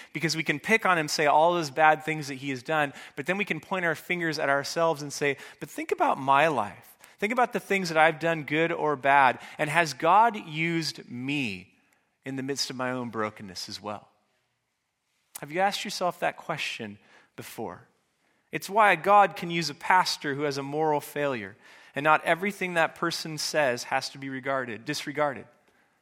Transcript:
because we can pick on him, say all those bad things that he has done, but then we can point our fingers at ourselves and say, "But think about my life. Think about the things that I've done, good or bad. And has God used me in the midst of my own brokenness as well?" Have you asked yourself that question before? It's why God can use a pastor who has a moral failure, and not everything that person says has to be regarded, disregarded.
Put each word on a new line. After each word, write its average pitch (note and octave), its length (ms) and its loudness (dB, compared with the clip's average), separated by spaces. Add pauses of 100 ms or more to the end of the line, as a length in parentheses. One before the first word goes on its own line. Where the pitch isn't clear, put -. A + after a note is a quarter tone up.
(120)
because D#3 240 -2
we D#3+ 80 -4
can D3+ 160 -2
pick A3 260 2
on F#3 100 4
him, D#3 120 0
say D3+ 180 0
all D#3 280 6
those D#3 180 -2
bad D#3 320 6
things D#3 240 -4
that C#3+ 60 -8
he C3+ 160 -8
has B2+ 120 -6
done, D3+ 300 0 (240)
but C#3+ 100 -10
then F3+ 100 0
we G3+ 80 -2
can E3 140 -4
point F#3 260 -6
our D#3+ 120 0
fingers E3 420 -4
at D3 100 0
ourselves C#3+ 540 0
and C#3+ 100 -10
say, C#3+ 260 -2 (200)
"But D#3 100 -10
think - 220 -6
about E4+ 280 2
my C#3 280 4
life. A2 500 -4 (220)
Think G#3 140 -2
about A#3+ 200 0
the G3 80 -2
things F#3+ 280 -2
that D#3+ 100 0
I've D#3 220 6
done, D#3+ 240 0
good D#3+ 260 0
or D3+ 240 0
bad. C3+ 460 6 (180)
And D3+ 100 0
has D#3 240 2
God G3+ 440 4
used E3 760 -4
me B2 640 -6 (500)
in C3+ 120 -8
the C3+ 80 -6
midst C3+ 260 -4
of C3+ 60 -10
my B2+ 160 -2
own B2 180 -6
brokenness G#2+ 580 -6
as F#2+ 120 -12
well?" G2+ 280 -12 (1300)
Have D3 120 -14
you F3 80 -2
asked F#3+ 240 0
yourself F3+ 360 -4
that D3+ 180 -2
question A2 600 -8 (380)
before? G2 500 -12 (640)
It's D#3+ 180 -8
why G3+ 260 6
God F#3+ 400 6
can F3 140 -8
use E3+ 180 -2
a C#3+ 60 -8
pastor E3+ 600 0
who D3 100 -4
has C#3+ 120 -2
a C#3 60 -6
moral D3 360 0
failure, C3 600 -4 (360)
and C#3 80 -4
not D#3 220 4
everything F3+ 480 -2
that E3 220 0
person E3 420 -6
says C#3 460 0
has C3+ 260 -4
to - 100 -18
be C3+ 120 -10
regarded, B2+ 560 -6
disregarded. C#3+ 600 -4 (560)